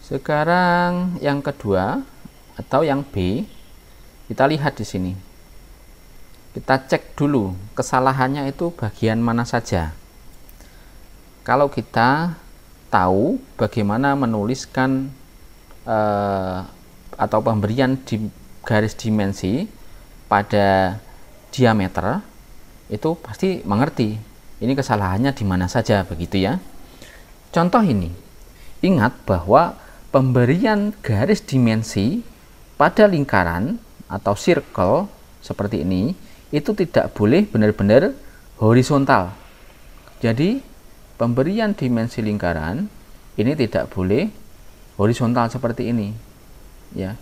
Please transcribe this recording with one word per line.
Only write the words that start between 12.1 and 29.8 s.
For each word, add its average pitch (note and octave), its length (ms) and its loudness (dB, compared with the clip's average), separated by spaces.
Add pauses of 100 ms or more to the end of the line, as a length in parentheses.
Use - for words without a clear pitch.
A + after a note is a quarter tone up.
tahu G#2 480 2 (160)
bagaimana A2+ 560 0
menuliskan, C3 960 -2 (800)
eh, G2+ 720 0 (560)
atau G#2+ 240 0
pemberian A#2+ 560 0
di-, A2 320 -6 (400)
garis G#2+ 240 2
dimensi G#2+ 720 -2 (640)
pada G2 720 2 (480)
diameter, G#2+ 720 0 (720)
itu D#3 240 -2
pasti - 480 -4
mengerti A2 560 0 (400)
ini A#2+ 160 0
kesalahannya A2+ 560 0
di B2+ 160 -6
mana F2+ 240 0
saja, G#2+ 320 2
begitu F2 320 -6
ya. G2+ 240 0 (880)
Contoh F3+ 320 2
ini, G2+ 320 0 (720)
ingat D#3 400 2
bahwa G2+ 560 2 (320)